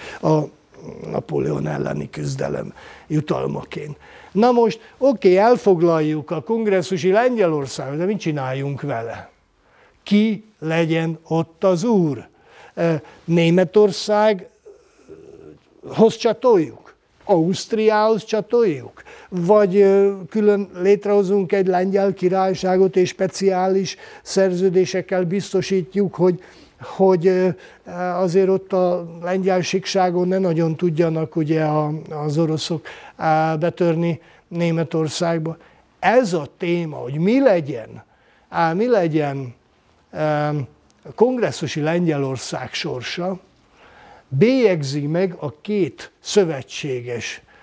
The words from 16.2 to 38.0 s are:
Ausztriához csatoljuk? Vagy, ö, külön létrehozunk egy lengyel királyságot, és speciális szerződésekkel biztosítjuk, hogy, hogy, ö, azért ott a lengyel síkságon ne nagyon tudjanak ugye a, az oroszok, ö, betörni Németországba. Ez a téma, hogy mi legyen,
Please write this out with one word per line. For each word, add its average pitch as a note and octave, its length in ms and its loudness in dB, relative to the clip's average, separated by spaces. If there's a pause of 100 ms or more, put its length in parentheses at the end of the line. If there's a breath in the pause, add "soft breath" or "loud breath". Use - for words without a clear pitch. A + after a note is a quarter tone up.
Ausztriához G#3+ 1000 0
csatoljuk? G#3 800 -2 (260 loud breath)
Vagy, F#3+ 460 2
ö, G3 380 4 (160)
külön G#3 400 0 (120)
létrehozunk G3+ 680 2
egy G3 160 2
lengyel F#3+ 460 0
királyságot, F#3+ 840 0
és F3+ 140 4
speciális F#3+ 880 -2 (240 loud breath)
szerződésekkel F#3 1000 0
biztosítjuk, F#3+ 920 -2
hogy, F3+ 280 2 (380 loud breath)
hogy, F#3+ 460 2
ö, F#3 220 2 (640 loud breath)
azért F#3 340 2
ott F#3+ 240 -2
a F3+ 340 0 (140)
lengyel F#3 400 0
síkságon F3+ 680 0
ne F#3 100 0
nagyon E3 380 0
tudjanak D#3+ 600 0
ugye D#3 280 0
a, D3+ 280 0 (180)
az D3+ 280 -4
oroszok, D#3+ 480 -2 (320 loud breath)
ö, D#3+ 420 0
betörni E3+ 600 0 (260 soft breath)
Németországba. E3 1120 -2 (420 soft breath)
Ez G#3 340 2
a D3+ 140 -2 (100)
téma, E3+ 380 -2
hogy B2+ 220 -8
mi G#3 220 2
legyen, A#2 640 0 (460 soft breath)